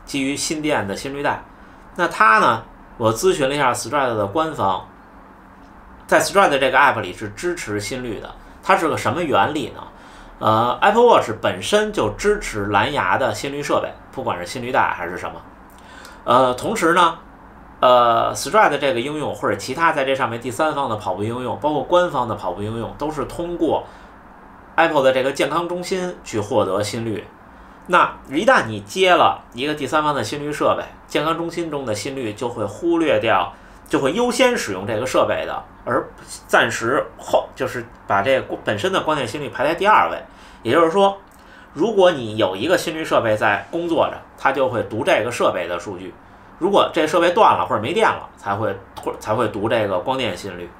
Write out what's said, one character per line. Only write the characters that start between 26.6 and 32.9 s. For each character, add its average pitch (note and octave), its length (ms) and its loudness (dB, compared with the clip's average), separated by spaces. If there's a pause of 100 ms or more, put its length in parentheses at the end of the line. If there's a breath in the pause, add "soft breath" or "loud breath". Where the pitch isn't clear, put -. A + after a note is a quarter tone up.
得 G2 180 0
心 A2+ 220 -6
率。 G#2 220 -6 (600 loud breath)
那 F3 320 2 (100)
一 D3+ 160 -2
旦 A3+ 220 4
你 G#2+ 140 -6
接 F3+ 340 2
了 B2+ 280 4 (120)
一 B2 120 -6
个 D3+ 80 -2
第 D3 120 -4
三 D3+ 180 0
方 D3 100 2
的 B2+ 80 -2
心 C#3+ 180 -6
率 D3 120 -6
设 C3 240 0
备， - 80 -6 (240)
健 D3+ 160 -2
康 D#3+ 120 0
中 E3+ 140 -6
心 E3 200 -6
中 C#3 160 -6
的 G#2+ 80 -4
心 C3+ 200 -6
率 A#2 200 -6
就 A#2+ 140 -6
会 A#2 160 -6
忽 E3+ 340 -2